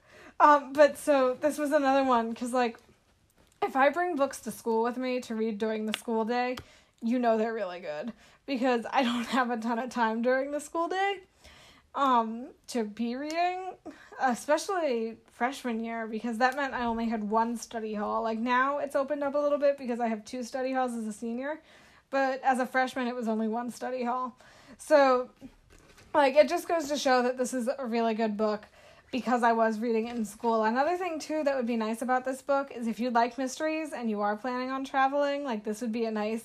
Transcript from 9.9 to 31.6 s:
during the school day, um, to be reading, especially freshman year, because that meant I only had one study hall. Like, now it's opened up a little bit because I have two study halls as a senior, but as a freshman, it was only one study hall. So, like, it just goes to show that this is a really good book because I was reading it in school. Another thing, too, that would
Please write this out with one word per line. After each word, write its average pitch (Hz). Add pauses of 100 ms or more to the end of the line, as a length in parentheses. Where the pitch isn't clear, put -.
during 262
the 294
school 330
day, 381 (760)
um, 240 (200)
to 233
be 233
reading, 359 (480)
especially 262 (160)
freshman 240
year, 226
because 220
that 254
meant 277
I 247
only 233
had 214
one 226
study 220
hall. 214
Like, 226
now 254
it's 277
opened 285
up 277
a 294
little 285
bit 277
because 240
I 240
have 220
two 254
study 262
halls 254
as 226
a 214
senior, 254 (500)
but 269
as 254
a 254
freshman, 254
it 247
was 240
only 220
one 233
study 247
hall. 247 (400)
So, 269 (840)
like, 277
it 302
just 339
goes 330
to 294
show 254
that 247
this 254
is 247
a 277
really 226
good 214
book 214 (460)
because 240
I 233
was 220
reading 226
it 240
in 220
school. 226
Another 269
thing, 339
too, 311
that 277
would 254